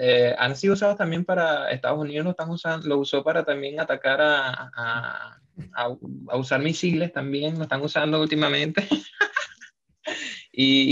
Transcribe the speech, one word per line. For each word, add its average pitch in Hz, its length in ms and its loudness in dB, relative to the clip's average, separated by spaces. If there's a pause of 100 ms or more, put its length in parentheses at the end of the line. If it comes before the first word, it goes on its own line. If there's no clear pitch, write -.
eh, 123 360 6
han 131 180 0
sido 196 180 2
usados 202 240 2
también 170 280 0
para, 160 460 0
Estados 135 280 -2
Unidos 151 260 -4
lo 180 60 0
están 165 180 -6
usan-, 165 360 -4
lo 143 120 2
usó 139 260 0
para 156 220 2
también 143 360 -2
atacar 139 400 0
a, 135 520 0
a, 117 640 -6 (380)
a, 120 220 -2 (320)
a 123 80 0
usar 131 240 0
misiles 165 500 0
también, 143 460 -4
lo 160 60 -4
están 139 180 -4
usando 151 400 0
últimamente. 151 680 0
<laughs> 302 80 2 (1600)
Y, 135 340 6